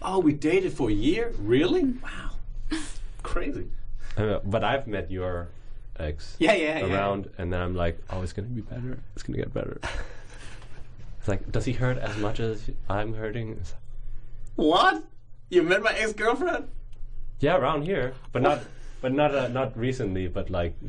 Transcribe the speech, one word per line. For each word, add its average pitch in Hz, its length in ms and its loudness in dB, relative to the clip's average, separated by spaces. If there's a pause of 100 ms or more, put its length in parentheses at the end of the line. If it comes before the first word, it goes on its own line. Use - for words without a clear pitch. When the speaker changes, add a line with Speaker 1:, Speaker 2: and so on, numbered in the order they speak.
Speaker 1:
Oh, 190 180 2
we 151 120 8
dated 170 420 2
for 120 160 2
a 107 40 4
year? 147 460 4
Really? 147 440 4
Speaker 2:
Mm. 247 200 2
Speaker 1:
Wow. - 760 -2 (440)
Crazy. - 420 0 (500)
Speaker 3:
Uh, 107 300 2
but 98 180 2
I've 123 240 2
met 92 240 -4
your 90 380 -4 (500)
ex 76 400 -4
Speaker 1:
Yeah, 185 140 6
yeah, 156 260 2
yeah. 107 60 0 (100)
Speaker 3:
around, 98 420 0
and 87 160 -4
then 90 80 0
I'm 90 140 -2
like, 85 240 0 (100)
"Oh, 92 140 -4
it's 90 100 -6
gonna 101 140 -6
be 120 140 -4
better. 123 360 -6 (160)
It's - 100 -6
gonna - 140 -4
get - 160 -4
better." - 280 -4
Speaker 1:
<laughs> - 1400 -8
Speaker 3:
It's - 80 -2
like, 101 240 0
"Does 120 140 2
he 127 80 0
hurt 123 260 0
as 107 180 -2
much 104 220 0
as 113 320 -2 (180)
I'm 104 240 0
hurting?" 110 460 -4
It's - 160 -4 (800)
Speaker 1:
What? 311 480 6 (460)
You 175 140 8
met 190 200 4
my 220 100 6
ex-girlfriend? 220 720 0 (720)
Speaker 3:
Yeah, 170 180 6
around 147 260 2
here, 151 300 0 (180)
but 127 100 0
not, 143 180 4 (220)
Speaker 1:
<laughs> - 200 -10
Speaker 3:
but 127 120 0
not, 147 220 4
uh, 127 140 2
not 123 280 -2
recently, 101 500 0
but, 95 220 -2
like, 87 240 0 (160)